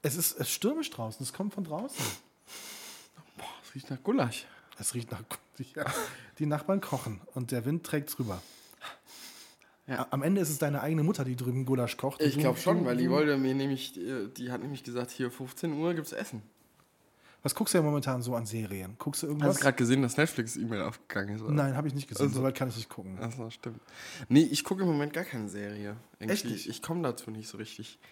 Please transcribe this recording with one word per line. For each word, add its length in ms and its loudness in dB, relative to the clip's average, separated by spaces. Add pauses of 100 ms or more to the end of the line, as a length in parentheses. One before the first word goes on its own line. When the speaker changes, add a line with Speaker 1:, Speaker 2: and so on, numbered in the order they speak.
Speaker 1:
Es 140 0
ist, 180 2
es 80 -10
ist 100 0
stürmisch 380 0
draußen, 340 -6
es 100 -6
kommt 200 -2
von 100 -4
draußen. 400 -4 (1300)
Speaker 2:
Boah, 80 -14 (180)
es 120 -20
riecht 140 -12
nach 140 -6
Gulasch. 420 2 (340)
Speaker 1:
Es 160 -2
riecht 160 -4
nach 160 -8
Gu-, 360 -12
<laughs> 120 -12
ja. 100 -2 (540)
Die 60 0
Nachbarn 360 2
kochen 400 -4 (140)
und 160 -2
der 140 0
Wind 200 0
trägt's 340 -2
rüber. 220 -2 (1500)
Speaker 2:
Ja. 160 -2
Speaker 1:
A-, 80 -4
am 120 0
Ende 180 4
ist 80 2
es 100 -2
deine 220 2
eigene 220 2
Mutter, 220 2
die 100 -2
drüben 300 0
Gulasch 320 2
kocht 240 -2
und 60 6
Speaker 2:
Ich 80 4
Speaker 1:
du, 60 2
Speaker 2:
glaub 160 4
schon, 220 4
Speaker 1:
du, 60 2
Speaker 2:
weil 120 2
die 80 4
Speaker 1:
du 60 4
Speaker 2:
wollte 260 6
mir 180 4
nämlich, 440 0
äh, 280 -4 (100)
die 140 -6
hat 100 -4
nämlich 220 -6
gesagt, 280 -4
hier 200 -2
fünfzehn 420 -4
Uhr 220 0
gibt's 160 -4
Essen. 300 -6 (1000)
Speaker 1:
Was 120 0
guckst 180 0
du 40 6
ja 60 8
momentan 380 2
so 140 -2
an 100 0
Serien? 540 -4
Guckst 220 -2
du 60 -2
irgendwas? 220 4
Speaker 2:
Hast 100 4
du 60 0
grad 100 6
gesehen, 260 6
dass 140 2
Netflix 400 2
E-Mail 280 -2
aufgegangen 520 -4
ist, 60 -6
oder? 100 -2
Speaker 1:
Nein, 240 4
hab 100 0
ich 80 0
nicht 140 -6
gesehen. 200 2
Speaker 2:
Also 120 2
Speaker 1:
Soweit 160 2
kann 140 0
ich 80 -6
nicht 100 -8
gucken. 340 -10
Speaker 2:
Ach 120 -4
so, 160 -8
stimmt. 320 -12 (480)
Nee, 140 12
ich 200 2
gucke 200 0
im 40 6
Moment 240 2
gar 140 -4
keine 240 -6
Serie. 480 -8 (220)
Irgendwie, 140 0
Speaker 1:
Echt 120 0
nicht? 240 -4
Speaker 2:
ich 120 -8
komm 220 -2
dazu 280 -2
nicht 180 -10
so 80 -12
richtig. 420 -12 (120)